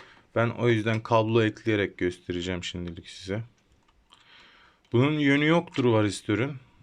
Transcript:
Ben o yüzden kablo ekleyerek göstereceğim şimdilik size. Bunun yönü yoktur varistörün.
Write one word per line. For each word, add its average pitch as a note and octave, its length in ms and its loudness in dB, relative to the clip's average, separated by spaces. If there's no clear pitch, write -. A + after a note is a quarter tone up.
Ben A#2 140 0
o A#2 200 0
yüzden A2 340 0
kablo A2+ 400 2
ekleyerek G#2 540 -2
göstereceğim F2+ 680 -4
şimdilik F2 460 -10
size. G2 320 -8
Bunun C#3+ 280 2
yönü C#3+ 260 2
yoktur E3 400 0
varistörün. G#2+ 680 0